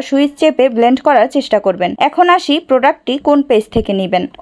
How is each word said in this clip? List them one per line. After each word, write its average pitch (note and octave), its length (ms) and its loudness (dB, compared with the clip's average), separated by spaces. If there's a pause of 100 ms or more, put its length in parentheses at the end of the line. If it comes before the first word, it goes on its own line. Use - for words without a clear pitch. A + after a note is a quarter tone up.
সুইচ C#4+ 320 0
চেপে D4+ 260 2 (100)
ব্লেন্ড A#3 320 2
করার B3+ 280 4
চেষ্টা C4 300 0
করবেন। F3+ 260 -2 (160)
এখন F4 180 0 (120)
আসি D4 180 -2 (140)
প্রোডাক্টটি C4 440 0 (140)
কোন C#4+ 120 2 (100)
পেজ A3 140 2 (120)
থেকে A3 240 -2
নেবেন। F3+ 240 -2 (180)